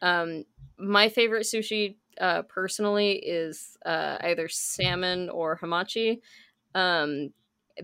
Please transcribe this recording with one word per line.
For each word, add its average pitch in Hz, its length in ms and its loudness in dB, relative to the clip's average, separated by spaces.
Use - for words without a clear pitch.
Um, 170 420 0
my 202 300 6
favorite 220 360 2
sushi, 214 520 -2
uh, 170 220 2
personally 202 720 0
is, 165 640 -6
uh, 160 360 0
either 170 260 0
salmon 180 800 -2
or 165 280 -2
hamachi. 214 640 -2
Um, 151 580 0